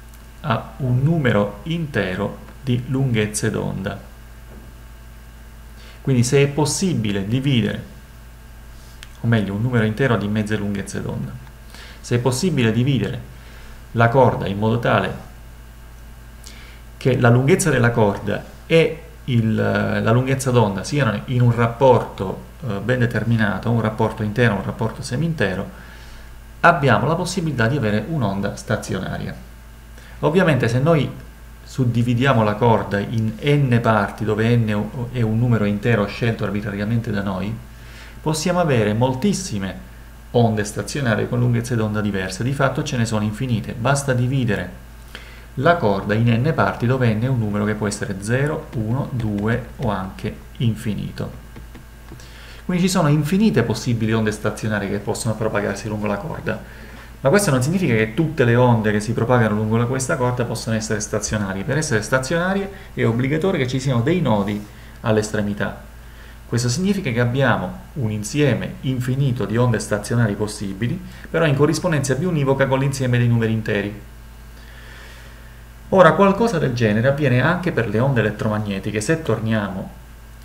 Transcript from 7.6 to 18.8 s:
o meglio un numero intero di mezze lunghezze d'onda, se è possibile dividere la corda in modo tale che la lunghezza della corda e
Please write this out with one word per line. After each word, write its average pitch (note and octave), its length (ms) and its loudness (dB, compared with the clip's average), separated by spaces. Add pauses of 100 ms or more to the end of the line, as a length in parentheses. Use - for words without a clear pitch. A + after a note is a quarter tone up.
o A#2 60 -2
meglio G2+ 260 2
un G#2 80 -2
numero A#2+ 240 2
intero A2+ 320 2
di G2+ 100 -2
mezze G#2+ 300 0
lunghezze G2+ 440 -4
d'onda, - 300 -6 (680)
se - 140 -2
è A#2+ 40 2
possibile B2+ 540 2
dividere A#2+ 580 0 (600)
la A#2 180 4
corda A#2 380 4
in G2 100 -2
modo A2 220 2
tale G2+ 360 0 (1800)
che B2 220 2
la A#2+ 100 8
lunghezza C#3+ 400 6
della A#2+ 220 4
corda G2+ 520 0 (220)
e - 380 2 (220)